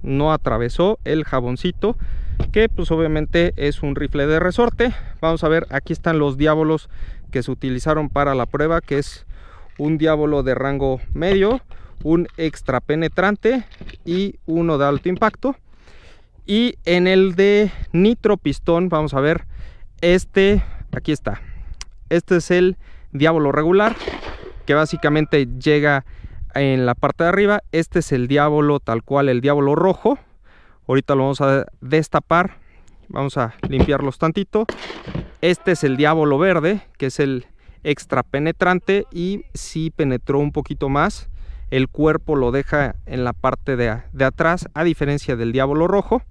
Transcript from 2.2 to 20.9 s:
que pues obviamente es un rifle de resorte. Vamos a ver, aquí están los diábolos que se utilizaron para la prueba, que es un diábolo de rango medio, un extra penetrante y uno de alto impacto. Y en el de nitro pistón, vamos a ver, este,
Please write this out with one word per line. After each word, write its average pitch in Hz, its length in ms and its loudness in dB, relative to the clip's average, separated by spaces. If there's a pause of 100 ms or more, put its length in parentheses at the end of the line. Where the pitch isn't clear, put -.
que 220 160 4
pues 175 240 0
obviamente 160 640 2
es 143 260 -2
un 139 140 -2
rifle 139 320 -2
de 160 100 4
resorte. 233 560 2 (260)
Vamos 165 220 2
a 160 60 2
ver, 160 220 2
aquí 139 220 -4
están 160 280 0
los 143 160 0
diábolos 156 520 2 (440)
que 123 100 -2
se 135 80 -6
utilizaron 139 580 -2
para 143 280 0
la 120 100 0
prueba, 165 340 0
que 143 180 -2
es - 280 -8 (520)
un 156 200 -2
diábolo 151 460 2
de 131 100 0
rango 135 460 -2 (120)
medio, 196 480 2 (440)
un 165 220 2 (100)
extra 131 440 -2
penetrante 190 840 0 (400)
y 185 400 -2
uno 165 320 0
de 139 100 2
alto 143 220 0
impacto. 220 460 -2 (920)
Y 226 300 0 (100)
en 180 220 4
el 190 300 4
de 202 340 4 (220)
nitro 208 460 4
pistón, 170 500 0
vamos 156 260 -2
a 135 60 0
ver, 147 260 0 (540)
este, 190 640 4 (260)